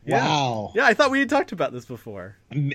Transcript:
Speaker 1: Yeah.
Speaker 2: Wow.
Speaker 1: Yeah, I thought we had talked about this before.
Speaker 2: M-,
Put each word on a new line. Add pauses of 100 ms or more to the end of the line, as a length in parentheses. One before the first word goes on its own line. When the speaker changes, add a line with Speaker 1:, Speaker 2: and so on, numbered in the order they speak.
Speaker 1:
Yeah.
Speaker 2:
Wow.
Speaker 1:
Yeah,
I
thought
we
had
talked
about
this
before. (160)
Speaker 2:
M-,